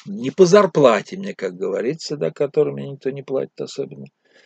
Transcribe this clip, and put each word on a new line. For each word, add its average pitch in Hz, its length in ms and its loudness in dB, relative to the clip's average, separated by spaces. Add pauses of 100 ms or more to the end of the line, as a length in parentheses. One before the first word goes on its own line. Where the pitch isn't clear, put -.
не 113 260 -8
по 185 140 4
зарплате 165 720 4
мне, 98 180 -8
как 92 220 -6
говорится, 98 600 -4
да, 160 140 -2
которой 143 440 0
мне 139 160 -10
никто 135 200 -8
не 139 120 -10
платит 135 380 -6
особенно. 139 460 -10 (400)